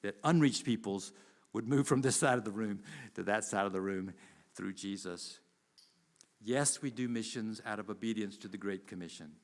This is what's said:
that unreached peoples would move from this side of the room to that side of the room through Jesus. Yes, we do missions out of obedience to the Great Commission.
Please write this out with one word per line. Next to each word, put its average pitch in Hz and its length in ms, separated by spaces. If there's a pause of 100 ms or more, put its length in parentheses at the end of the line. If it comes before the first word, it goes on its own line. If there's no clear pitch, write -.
that 101 240
unreached 151 400
peoples 101 480 (400)
would 113 160
move 139 180
from 135 140
this 131 160
side 131 200
of 113 80
the 107 60
room 104 320 (320)
to - 80
that 104 220
side 101 200
of 98 80
the 95 80
room 95 320 (400)
through 98 200
Jesus. 92 680 (1000)
Yes, 131 420
we 139 80
do 123 160
missions 113 580
out 107 140
of 104 100
obedience 107 500
to 107 100
the 98 100
Great 98 300
Commission. 82 560